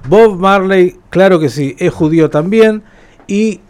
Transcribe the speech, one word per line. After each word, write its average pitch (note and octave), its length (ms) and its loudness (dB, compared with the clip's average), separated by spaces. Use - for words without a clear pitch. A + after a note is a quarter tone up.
Bob G#3 300 2
Marley, F#3+ 600 0
claro F#3 280 2
que D3+ 100 -2
sí, C3+ 280 -6
es C3+ 160 -4
judío D#3 380 0
también, G#3+ 500 0
y G#3 420 -4